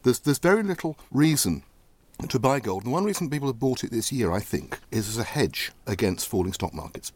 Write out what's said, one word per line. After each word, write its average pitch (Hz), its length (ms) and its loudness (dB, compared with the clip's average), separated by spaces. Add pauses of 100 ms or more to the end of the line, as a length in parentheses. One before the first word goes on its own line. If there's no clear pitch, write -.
There's, 123 180 4
there's 143 180 2
very 202 240 4
little 175 340 -4 (140)
reason 135 540 2 (640)
to - 100 0
buy 131 220 4
gold. 98 240 -4
And 120 80 -2
one 180 120 0
reason 185 240 -2
people 139 200 -2
have 123 100 -4
bought 127 260 0
it - 60 -8
this 113 220 -2
year, 113 200 2
I 95 80 0
think, - 380 -6 (120)
is 104 180 -2
as 110 100 -6
a 117 60 -2
hedge - 480 -2 (140)
against 95 420 0
falling 95 260 0
stock 87 180 -4
markets. 78 440 -12